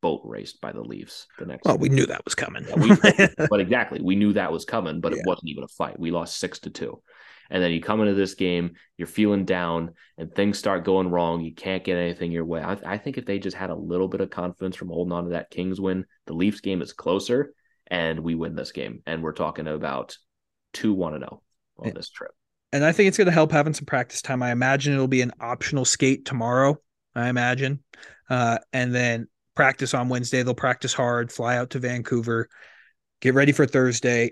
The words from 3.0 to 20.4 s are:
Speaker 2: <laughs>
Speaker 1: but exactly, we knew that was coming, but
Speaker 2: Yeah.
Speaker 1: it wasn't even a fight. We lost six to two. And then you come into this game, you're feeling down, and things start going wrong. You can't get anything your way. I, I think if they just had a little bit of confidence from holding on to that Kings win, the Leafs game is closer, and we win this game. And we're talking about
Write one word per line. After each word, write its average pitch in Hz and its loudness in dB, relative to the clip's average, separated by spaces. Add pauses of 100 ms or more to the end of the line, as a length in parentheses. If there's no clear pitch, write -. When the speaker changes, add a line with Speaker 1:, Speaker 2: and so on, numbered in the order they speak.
Speaker 2:
<laughs> - 2
Speaker 1:
but 101 4
exactly, 107 0
we 95 2
knew 104 4
that 92 0
was 82 -4
coming, 85 -4
but 82 0
Speaker 2:
Yeah. 80 -4
Speaker 1:
it - -2
wasn't 85 -2
even 73 -10
a - -20
fight. - -6
We 82 -4
lost 85 -4
six - -8
to - -12
two. - -10 (500)
And 92 0
then 87 2
you 85 -2
come 107 0
into 101 2
this 98 0
game, 87 -2 (260)
you're 85 -8
feeling 101 2
down, 85 -2 (260)
and 82 -12
things 101 0
start 95 -2
going 92 2
wrong. 85 0
You 82 -8
can't 95 -6
get 90 -2
anything 85 -2
your 82 -2
way. 82 -4
I, - -4
I 98 -6
think 139 -8
if - -14
they 101 -2
just 98 -6
had 95 -8
a 85 -6
little 87 -2
bit 95 -6
of 95 -2
confidence 90 -8
from 92 -12
holding 87 -4
on 87 -4
to 87 -6
that 85 -6
Kings 92 -6
win, 92 -2 (200)
the - -12
Leafs 95 0
game 92 -4
is - -10
closer, 120 -2 (320)
and 82 -2
we 82 -2
win 80 -4
this 73 -8
game. 58 -10
And 82 -6
we're 78 -6
talking 78 -6
about 73 -6 (560)